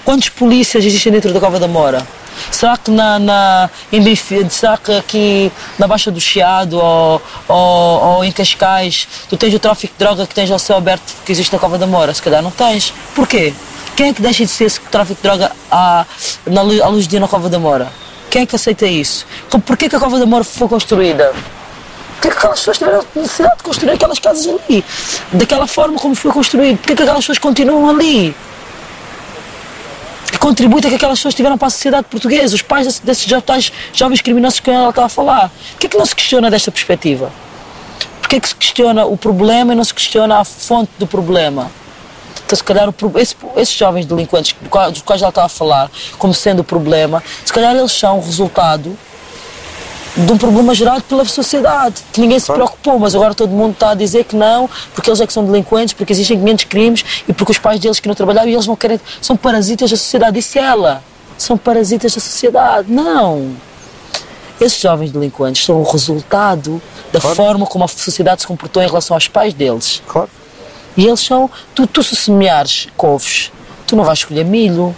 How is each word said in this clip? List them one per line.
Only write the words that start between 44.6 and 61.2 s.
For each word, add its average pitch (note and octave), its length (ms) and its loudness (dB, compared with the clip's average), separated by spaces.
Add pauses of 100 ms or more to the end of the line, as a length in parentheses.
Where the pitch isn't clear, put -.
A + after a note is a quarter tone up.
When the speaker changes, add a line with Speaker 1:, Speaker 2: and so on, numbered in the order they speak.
Speaker 1:
do - 80 -14
qual, F#3+ 220 2
dos D3+ 100 -10
quais G3 200 0
ela F#3+ 80 2
estava F3 180 0
a - 20 0
falar, C#3+ 400 0 (280)
como F#3 160 2
sendo F#3+ 260 0
o F3 40 0
problema, D#3 600 0 (220)
se - 60 -4
calhar A#3+ 240 2
eles C4 160 0
são G3 280 2
o - 20 -8
resultado E3 760 -2 (1200)
de F3 160 4
um A3 40 4
problema A#3+ 360 4
gerado A#3 300 2
pela C4+ 200 0
sociedade, C4 800 0 (100)
que - 80 -4
ninguém A#3+ 200 4
se - 80 -4
Speaker 2:
Claro. D3+ 160 0
Speaker 1:
preocupou, C4 360 0
mas G#3 140 0
agora G#3 220 4
todo G#3+ 160 0
mundo G#3 220 0
está G#3+ 180 2
a - 20 2
dizer G#3 320 0
que - 100 -6
não, A3+ 320 2 (260)
porque - 160 -4
eles G#3+ 120 2
é A3 60 0
que - 40 -8
são G#3+ 140 -2
delinquentes, G#3 480 0
porque - 180 -4
existem G3+ 260 0
quinhentos G3+ 280 2
crimes A3 400 2 (220)
e - 40 0
porque G3 200 0
os G3+ 80 0
pais G#3+ 200 0
deles G#3+ 200 0
que - 80 -8
não G3+ 80 -2
trabalhavam G#3+ 340 2
e A3+ 40 0
eles A#3 120 0
não A3 100 -2
querem, A3 240 -2 (220)
são B3+ 160 0
parasitas A3+ 540 0
da A3+ 40 0
sociedade, A3+ 380 2
disse A#3 240 -2
ela, G#3 460 2 (340)